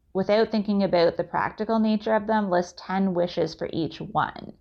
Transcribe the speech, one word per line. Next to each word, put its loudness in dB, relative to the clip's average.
without 2
thinking 0
about 4
the -2
practical -2
nature 2
of 0
them, 0
list 0
ten 0
wishes -2
for -8
each -6
one. -4